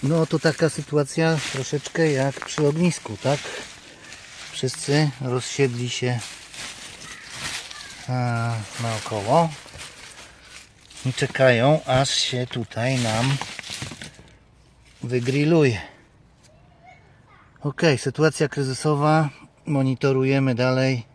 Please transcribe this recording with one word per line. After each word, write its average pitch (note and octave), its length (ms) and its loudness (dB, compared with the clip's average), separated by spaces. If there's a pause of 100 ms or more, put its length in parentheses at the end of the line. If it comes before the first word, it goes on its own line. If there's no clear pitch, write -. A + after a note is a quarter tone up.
No D#3+ 220 4
to D#3 140 0
taka D#3 300 2
sytuacja D3+ 680 0 (140)
troszeczkę D3 600 0
jak C3+ 340 0
przy D3+ 220 0
ognisku, D#3 560 0
tak? C#3 160 2 (1120)
Wszyscy C#3+ 580 0 (120)
rozsiedli B2 680 -2
się, B2 300 -2 (1900)
a, A#2+ 440 0 (300)
naokoło A2+ 680 2 (1600)
i B2+ 80 0
czekają, C3 720 4
aż C3 240 2
się - 380 -2
tutaj B2 520 -2
nam A#2+ 380 0 (1700)
wygrilluje. C3 760 4 (1800)
Okej, D3 360 2
sytuacja D3 520 0
kryzysowa, D3 800 2 (360)
monitorujemy C3+ 880 2
dalej. B2+ 600 2